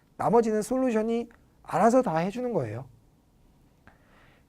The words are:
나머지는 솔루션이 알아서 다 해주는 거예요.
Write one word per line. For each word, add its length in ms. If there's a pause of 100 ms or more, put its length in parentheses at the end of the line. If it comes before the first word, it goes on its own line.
(180)
나머지는 420
솔루션이 680 (320)
알아서 400
다 160
해주는 340
거예요. 320 (1600)